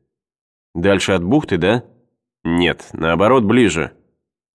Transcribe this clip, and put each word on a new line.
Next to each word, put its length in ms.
"Дальше 380
от 120
бухты, 340
да?" 260
"Нет, 480
наоборот, 520
ближе". 480